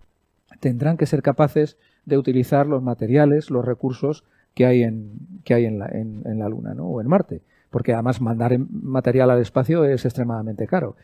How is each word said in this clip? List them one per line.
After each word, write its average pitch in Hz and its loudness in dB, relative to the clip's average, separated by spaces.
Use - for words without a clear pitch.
tendrán 135 0
que 156 2
ser 139 0
capaces 151 0
de - 0
utilizar 131 2
los 135 -2
materiales, 139 2
los 123 0
recursos 127 -4
que 127 4
hay 123 6
en, 110 -4
que - 2
hay 120 4
en 110 -2
la, 98 -8
en, 107 -8
en 110 -6
la 104 -4
Luna, 107 -8
¿no? 87 -8
O 117 -4
en 110 -4
Marte. - 0
Porque 131 -2
además 117 0
mandar 117 0
en 127 0
material 127 2
al 123 6
espacio 147 2
es 139 0
extremadamente 113 -4
caro. 151 -4